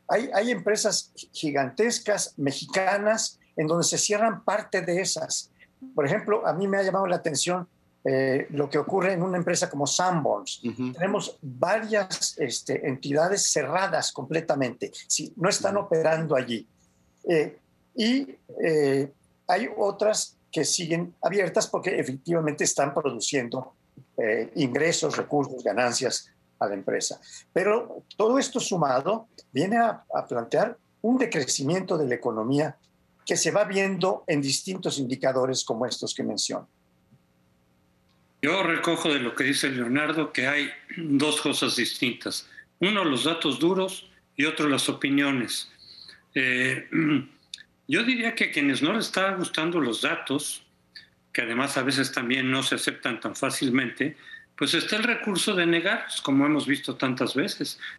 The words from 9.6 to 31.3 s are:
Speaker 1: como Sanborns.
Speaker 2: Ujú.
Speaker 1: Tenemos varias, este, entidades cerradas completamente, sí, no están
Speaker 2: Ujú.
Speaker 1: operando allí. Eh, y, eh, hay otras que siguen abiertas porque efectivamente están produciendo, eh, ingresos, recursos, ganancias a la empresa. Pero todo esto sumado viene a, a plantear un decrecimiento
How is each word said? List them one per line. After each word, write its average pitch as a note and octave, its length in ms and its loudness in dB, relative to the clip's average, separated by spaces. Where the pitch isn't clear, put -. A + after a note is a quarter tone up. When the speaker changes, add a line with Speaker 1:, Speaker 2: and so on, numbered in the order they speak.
Speaker 1:
como C#3+ 160 -2
Sanborns. C3 800 0
Speaker 2:
Ujú. B2 300 -4
Speaker 1:
Tenemos F#3 480 -4
varias, F#3+ 1000 -2
este, C3 480 -4
entidades D3+ 640 0
cerradas D#3+ 600 0
completamente, C3+ 800 -2
sí, - 280 -4
no F#3 140 2
están G3 280 0
Speaker 2:
Ujú. G3 80 -2
Speaker 1:
operando D#3+ 500 2
allí. A#2+ 300 -2
Eh, E3 300 2
y, B3+ 320 2
eh, C#3+ 480 2
hay G3+ 300 0
otras G#3 580 0
que D3 140 0
siguen E3+ 560 -2
abiertas F#3 460 2
porque F#3+ 320 -2
efectivamente D3+ 640 0
están C#3+ 280 2
produciendo, B2+ 840 -2
eh, A2+ 380 0
ingresos, C#3+ 600 2
recursos, B2+ 480 -2
ganancias A#2+ 680 0
a A2+ 80 0
la G2+ 60 -4
empresa. - 460 -4
Pero G#3 500 0
todo A#3 240 4
esto B3 200 -2
sumado D#3+ 680 0
viene F#3+ 260 2
a, A#3 260 2
a D3+ 120 -2
plantear D3 500 0
un B3 160 4
decrecimiento F3 800 0